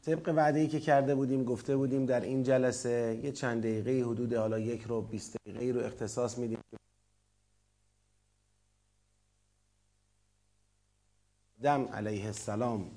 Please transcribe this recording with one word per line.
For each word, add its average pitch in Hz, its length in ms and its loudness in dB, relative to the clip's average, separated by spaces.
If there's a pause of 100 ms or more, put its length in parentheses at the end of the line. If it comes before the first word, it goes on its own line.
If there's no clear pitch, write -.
طبق 160 340 0
وعده‌ای 151 320 4
که 151 120 -2
کرده 139 340 4
بودیم، 135 300 2
گفته 127 320 0
بودیم 135 300 2
در 123 140 2
این 131 220 0
جلسه 120 800 2
یه 139 100 -4
چند 117 300 -2
دقیقه‌ای، 113 380 0
حدود 120 340 -2
حالا 110 240 0
یک 113 240 -4
رو 113 200 -4
بیست 107 340 -10
دقیقه‌ای 120 360 -4
رو 120 80 0
اختصاص 117 580 -4
می‌دیم 113 200 -4 (4000)
آدم 135 320 2
علیه 107 340 -4
السلام 107 720 -4